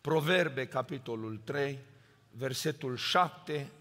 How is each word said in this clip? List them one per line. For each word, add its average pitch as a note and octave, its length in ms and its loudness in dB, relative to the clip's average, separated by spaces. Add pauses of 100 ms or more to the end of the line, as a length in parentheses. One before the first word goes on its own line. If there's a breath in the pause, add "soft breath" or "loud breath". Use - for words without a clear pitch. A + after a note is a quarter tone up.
Proverbe, D#3 640 2
capitolul A#2 760 -4
trei, C#3 340 -2 (520 soft breath)
versetul C3 680 -4
șapte D3+ 720 0 (100)